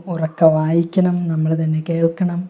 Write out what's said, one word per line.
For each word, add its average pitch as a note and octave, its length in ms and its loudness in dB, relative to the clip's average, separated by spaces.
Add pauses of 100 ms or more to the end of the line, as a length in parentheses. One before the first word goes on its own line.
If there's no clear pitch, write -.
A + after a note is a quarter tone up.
ഉറക്കെ D#3+ 480 2
വായിക്കണം, E3+ 600 0 (120)
നമ്മൾ D#3+ 260 0
തന്നെ D#3+ 280 0
കേൾക്കണം, E3+ 680 -2